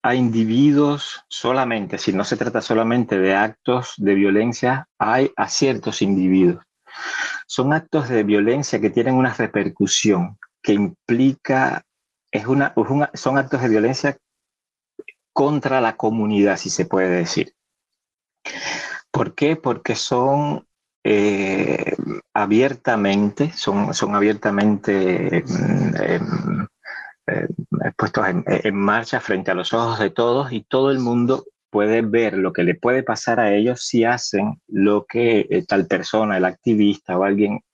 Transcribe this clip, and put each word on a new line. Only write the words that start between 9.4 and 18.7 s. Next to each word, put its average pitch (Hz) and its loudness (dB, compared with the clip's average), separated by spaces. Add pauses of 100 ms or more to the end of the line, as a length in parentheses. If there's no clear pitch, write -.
que 110 0
implica, 131 0 (480)
es 104 -4
una, 135 0
es 110 0
una, 143 0
son 135 -2
actos 135 -2
de 123 2
violencia 120 2 (1120)
contra 139 0
la 113 0
comunidad, 104 2
si 92 -8
se 87 -2
puede 92 0
decir. 87 -2 (1600)